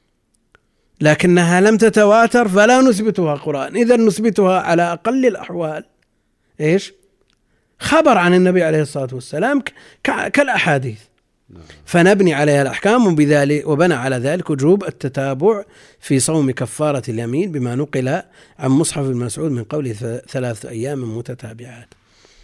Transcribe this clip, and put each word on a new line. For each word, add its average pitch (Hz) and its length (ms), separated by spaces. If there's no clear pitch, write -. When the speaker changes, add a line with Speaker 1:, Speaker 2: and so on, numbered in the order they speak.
Speaker 1:
لكنها 175 600
لم 220 160
تتواتر 220 720
فلا 214 340
نثبتها 196 540
قرآن. 143 400
إذا 233 220
نثبتها 208 600
على 170 220
أقل 220 440
الأحوال، 175 600
إيش؟ 165 340
خبر 302 380
عن 175 160
النبي 180 300
عليه 156 180
الصلاة 143 300
والسلام 175 500
ك-، - 120
ك-، - 240
كالأحاديث. 165 720
Speaker 2:
نعم. 85 140
Speaker 1:
فنبني 180 480
عليها 143 280
الأحكام، 202 460
وبذلك، 147 600
وبنى 160 260
على 131 220
ذلك 143 340
وجوب 160 340
التتابع 139 800
في 135 200
صوم 147 320
كفارة 139 580
اليمين 120 420
بما 123 240
نقل 139 460
عن 135 100
مصحف 147 340
ابن 131 120
مسعود 123 360
من 120 120
قوله 135 300
ث-، 117 360
ثلاثة 123 400
أيام 123 480
متتابعات. 120 760